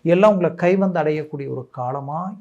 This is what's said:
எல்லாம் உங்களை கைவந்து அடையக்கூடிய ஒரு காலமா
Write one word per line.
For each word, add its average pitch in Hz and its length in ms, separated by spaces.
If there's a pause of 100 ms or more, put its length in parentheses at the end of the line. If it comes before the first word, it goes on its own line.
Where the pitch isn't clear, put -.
எல்லாம் 185 280
உங்களை 175 240
கைவந்து 185 440
அடையக்கூடிய 151 500
ஒரு 127 220
காலமா 143 680